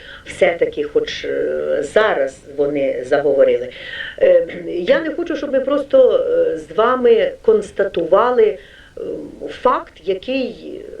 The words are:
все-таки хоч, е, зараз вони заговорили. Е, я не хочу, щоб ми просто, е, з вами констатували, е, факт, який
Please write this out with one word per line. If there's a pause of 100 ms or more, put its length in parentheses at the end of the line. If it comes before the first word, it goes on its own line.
(260)
все-таки
хоч,
е, (100)
зараз (180)
вони
заговорили. (520)
Е, (200)
я
не
хочу,
щоб
ми
просто,
е,
з
вами (100)
констатували, (540)
е, (600)
факт, (100)
який (180)